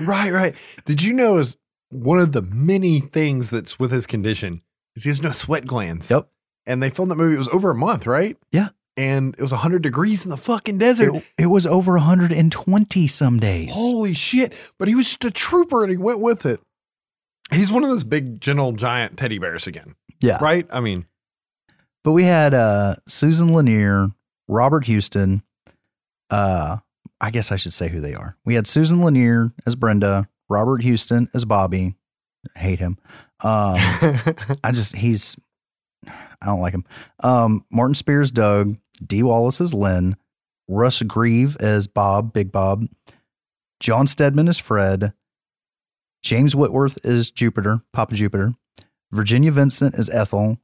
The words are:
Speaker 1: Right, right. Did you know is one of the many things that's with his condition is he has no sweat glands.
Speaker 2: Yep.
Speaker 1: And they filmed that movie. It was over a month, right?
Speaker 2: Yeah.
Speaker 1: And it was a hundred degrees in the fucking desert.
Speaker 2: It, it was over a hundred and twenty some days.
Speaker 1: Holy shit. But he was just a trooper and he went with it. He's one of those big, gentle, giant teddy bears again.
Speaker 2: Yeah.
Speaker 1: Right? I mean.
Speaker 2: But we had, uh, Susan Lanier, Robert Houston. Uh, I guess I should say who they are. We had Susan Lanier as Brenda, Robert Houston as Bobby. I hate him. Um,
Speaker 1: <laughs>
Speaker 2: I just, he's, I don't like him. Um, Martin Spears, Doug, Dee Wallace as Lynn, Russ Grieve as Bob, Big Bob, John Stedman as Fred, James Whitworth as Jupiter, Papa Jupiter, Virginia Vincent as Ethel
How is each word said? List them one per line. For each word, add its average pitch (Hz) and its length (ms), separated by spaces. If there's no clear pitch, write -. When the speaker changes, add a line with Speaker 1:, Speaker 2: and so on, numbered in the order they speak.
Speaker 1:
Right, 196 320
right. 180 220
Did 151 160
you 220 100
know 233 260
is 123 180
one 131 300
of 160 120
the 117 100
many 156 580
things 139 500
that's - 300
with 127 100
his 123 160
condition 101 560
is 113 80
he 143 60
has 139 120
no 156 100
sweat 143 340
glands. 95 420
Speaker 2:
Yep. 139 200
Speaker 1:
And 127 160
they 135 80
filmed 185 200
that 160 60
movie. 160 180
It 139 40
was 131 100
over 185 220
a 139 40
month, 135 320
right? 156 300
Speaker 2:
Yeah. 196 160
Speaker 1:
And 135 400
it - 60
was 135 100
a 127 60
hundred 170 240
degrees 170 420
in 185 60
the 139 60
fucking 208 420
desert. 226 380
Speaker 2:
It, 160 80
it 160 80
was 180 200
over 180 300
a 165 40
hundred 175 320
and 165 180
twenty 190 580
some 123 320
days. 92 340
Speaker 1:
Holy 220 400
shit. 254 380
But 190 100
he 220 60
was 247 120
just - 180
a 233 80
trooper 339 500
and 196 80
he 185 60
went 208 240
with 226 260
it. 120 140
He's 190 200
one 254 100
of 277 80
those 208 140
big, 123 360
gentle, 143 320
giant 120 440
teddy 110 220
bears 85 280
again. 80 300
Speaker 2:
Yeah. 120 200
Speaker 1:
Right? 170 320
I 127 80
mean. 95 260
Speaker 2:
But 151 80
we 175 120
had, 156 300
uh, 104 400
Susan 165 460
Lanier, 104 600
Robert 127 380
Houston. 101 560
Uh, 95 480
I 104 100
guess 113 220
I 98 40
should 87 160
say - 160
who 82 120
they 73 140
are. - 300
We 117 100
had 113 140
Susan 160 340
Lanier 117 500
as 120 100
Brenda, 101 520
Robert 117 340
Houston 120 520
as 120 100
Bobby. 95 500
I - 60
hate 90 180
him. 90 180
Um, 104 360
Speaker 1:
<laughs> 120 880
Speaker 2:
I 113 80
just, 113 220
he's, 110 420
I - 400
don't 101 140
like 90 140
him. 92 100
Um, 117 520
Martin 127 220
Spears, 143 360
Doug, 104 460
Dee 101 180
Wallace 120 380
as 175 140
Lynn, 95 420
Russ 117 340
Grieve 117 560
as 104 280
Bob, 101 460
Big 98 200
Bob, 98 340
John 120 260
Stedman 147 420
as 175 100
Fred, 101 540
James 135 320
Whitworth 135 500
as 120 260
Jupiter, 110 500
Papa 113 220
Jupiter, 104 400
Virginia 113 380
Vincent 139 440
as 113 160
Ethel 107 540